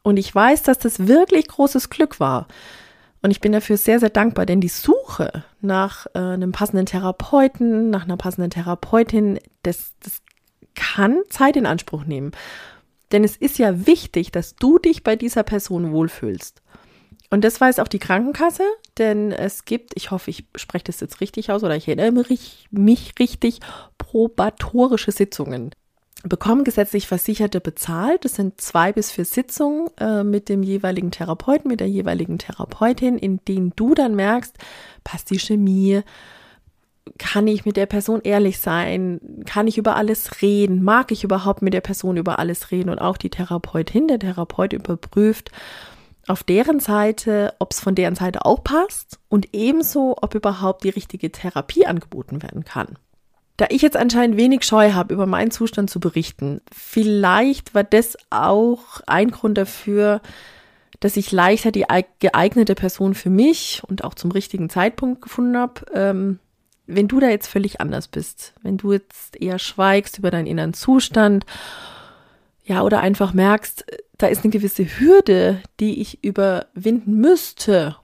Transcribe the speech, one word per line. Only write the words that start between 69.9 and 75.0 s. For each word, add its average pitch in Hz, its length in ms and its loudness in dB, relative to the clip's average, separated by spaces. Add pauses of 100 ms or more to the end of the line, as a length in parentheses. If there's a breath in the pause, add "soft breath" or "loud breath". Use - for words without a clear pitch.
über 190 140 -2
deinen 170 160 -2
inneren 160 260 -4
Zustand, 214 720 4 (1200 loud breath)
ja, 185 160 0
oder 202 200 2
einfach 190 320 0
merkst, 196 520 0 (320)
da 208 100 2
ist - 160 0
eine 214 80 4
gewisse 202 340 0
Hürde, 196 760 6 (180)